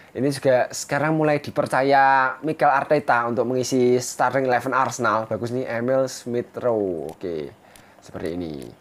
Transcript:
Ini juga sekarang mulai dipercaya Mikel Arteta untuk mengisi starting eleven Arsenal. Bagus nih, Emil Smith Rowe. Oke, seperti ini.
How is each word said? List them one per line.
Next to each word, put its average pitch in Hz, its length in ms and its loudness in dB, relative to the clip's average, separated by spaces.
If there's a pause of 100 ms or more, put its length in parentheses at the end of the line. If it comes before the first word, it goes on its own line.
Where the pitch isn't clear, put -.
(120)
Ini 131 160 -2
juga 131 420 2
sekarang 147 460 -2
mulai 151 240 2
dipercaya 135 1040 2
Mikel 151 240 2
Arteta 139 560 2
untuk 117 240 0
mengisi 123 480 2
starting 127 480 0
eleven 123 320 0
Arsenal. 117 480 0
Bagus 110 320 -6
nih, 131 80 -4
Emil 123 400 0
Smith 120 560 -6
Rowe. 98 560 -2
Oke, 80 320 -8 (480)
seperti - 400 -8
ini. 87 320 -8 (120)